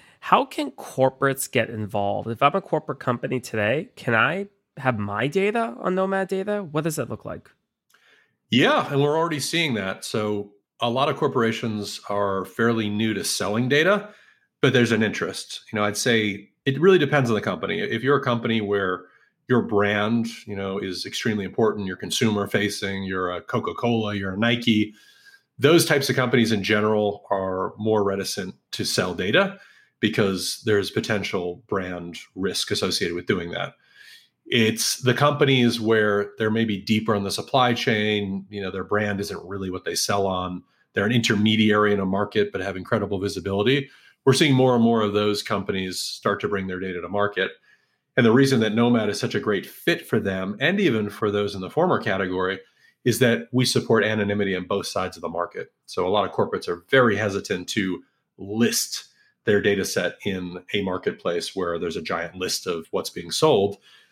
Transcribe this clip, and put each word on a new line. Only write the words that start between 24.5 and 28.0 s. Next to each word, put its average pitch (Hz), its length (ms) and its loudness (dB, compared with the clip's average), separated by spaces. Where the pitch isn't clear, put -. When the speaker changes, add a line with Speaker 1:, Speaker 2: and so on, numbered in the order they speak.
Speaker 2:
those 156 240 6
types 143 240 2
of 120 60 0
companies 120 380 4
in 98 100 0
general 104 640 2
are 95 480 -2
more 107 240 2